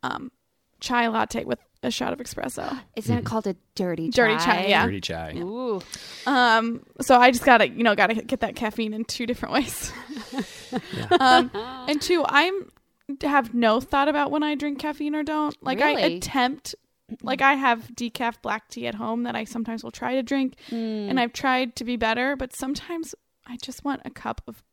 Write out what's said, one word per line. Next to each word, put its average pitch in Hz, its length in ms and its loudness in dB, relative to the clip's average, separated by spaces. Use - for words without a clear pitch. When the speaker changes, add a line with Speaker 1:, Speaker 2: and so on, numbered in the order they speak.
Speaker 1:
um, 143 300 -8
chai 240 280 0
latte 226 380 -2
with - 140 -4
a 247 100 -4
shot 254 220 -4
of 277 60 -10
espresso. - 680 -8
Speaker 2:
<gasps> - 80 -18
Isn't 226 200 -2
it 247 40 0
Speaker 3:
Mm-hmm. 226 80 -6
Speaker 2:
called 220 200 -2
a 190 80 -2
dirty 170 340 -2
Speaker 1:
Dirty 220 280 4
Speaker 2:
chai? 165 80 0
Speaker 1:
chai, 185 220 2
yeah. 180 180 6
Speaker 3:
Dirty 95 160 -4
chai. - 360 -6
Speaker 2:
Ooh. 208 440 -4
Speaker 1:
Um, 233 560 4
so 254 160 8
I 247 140 10
just 240 140 0
gotta, 226 240 8
you - 140 -2
know, 214 120 4
gotta 208 200 4
get 233 260 -4
that 220 140 -2
caffeine 220 380 -4
in 220 120 -6
two - 200 -6
different - 280 -4
ways. - 440 -2
<laughs> - 40 -14
Speaker 3:
Yeah. 117 100 -6
Speaker 1:
Um, 254 320 8
and 294 140 0
two, 339 260 2
I'm 359 440 2
have 233 320 2
no 233 260 4
thought 277 280 0
about 294 240 0
when 302 100 0
I 302 140 0
drink 285 240 -4
caffeine 294 340 -6
or 302 80 -2
don't. 302 400 -2
Like, 254 200 -2
I 294 120 4
Speaker 2:
Really? 180 240 2
Speaker 1:
attempt, 254 560 -2
like, 269 220 -4
I 277 100 6
have 247 400 0
decaf 233 480 -6
black 220 280 -6
tea 240 180 -8
at 233 80 -6
home 220 280 -4
that 233 120 -6
I 226 80 -6
sometimes 226 400 -8
will 233 80 -12
try 254 240 -4
to 262 80 0
drink, 262 320 -2
Speaker 2:
Mm. 220 400 -4
Speaker 1:
and 262 80 0
I've 240 140 0
tried 254 420 0
to - 80 -8
be 247 120 -2
better, 233 400 0
but 262 200 -10
sometimes 320 580 -6
I 247 160 -14
just - 240 -14
want 277 180 -4
a 254 60 -12
cup - 380 -10
of - 260 -18